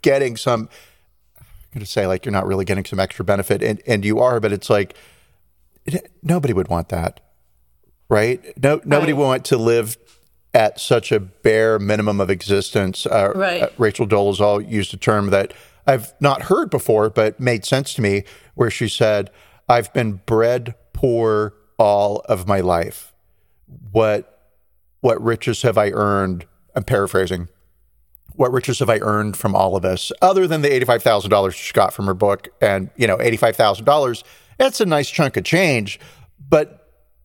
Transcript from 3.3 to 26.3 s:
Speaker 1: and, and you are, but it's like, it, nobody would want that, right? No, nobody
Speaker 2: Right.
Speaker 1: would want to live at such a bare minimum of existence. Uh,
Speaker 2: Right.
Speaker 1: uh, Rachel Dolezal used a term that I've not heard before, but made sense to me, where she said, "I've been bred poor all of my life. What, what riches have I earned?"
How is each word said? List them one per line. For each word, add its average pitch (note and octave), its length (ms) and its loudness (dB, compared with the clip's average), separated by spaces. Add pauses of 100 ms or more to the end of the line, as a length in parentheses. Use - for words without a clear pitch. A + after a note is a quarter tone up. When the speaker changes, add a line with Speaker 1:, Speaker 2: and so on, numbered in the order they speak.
Speaker 1:
and, G#2+ 240 -2
and G#2 180 0
you A2 160 0
are, B2 200 2
but G#2 120 -2
it's G2+ 180 -4
like, G2+ 240 0 (880)
it, - 260 -8 (120)
nobody D3+ 320 0
would F#2 140 0
want E2+ 200 -2
that, E2+ 320 -8 (880)
right? A#2 320 2 (220)
No, C#3+ 220 2
nobody D3+ 280 2
Speaker 2:
Right. C#3 60 -2
Speaker 1:
would D3 80 2
want C3 200 0
to C3 120 2
live A2+ 380 0 (560)
at A2 280 4
such A#2 300 0
a G#2+ 80 2
bare A2 600 2
minimum G#2 420 0
of F#2 100 0
existence. G2 760 -2
Uh, G2+ 280 2
Speaker 2:
Right. F#3 280 -2
Speaker 1:
uh, - 140 2
Rachel A2 300 0
Dolezal G#2 600 2
used G#2 260 -4
a - 20 -12
term G#2 340 0
that G2 220 0 (340)
I've C3+ 340 0
not C#3 220 0
heard A#3 280 0
before, A2 400 2
but G#2+ 300 0
made A#2+ 240 -2
sense C3+ 300 -2
to A#2+ 80 -4
me, G2+ 220 0 (300)
where A#2 160 0
she A2+ 180 -4
said, G#2 420 0 (380)
"I've A#2+ 240 2
been G#2+ 340 -2
bred A#2 480 0 (180)
poor A2 600 -2 (220)
all G#2 500 2
of F#2 200 -2
my G2 140 2
life. F2 520 -2 (800)
What, G#2+ 560 -2 (520)
what A#2 220 0
riches A2+ 400 -4
have A2+ 140 0
I G#2 140 2
earned?" G2 560 -2 (280)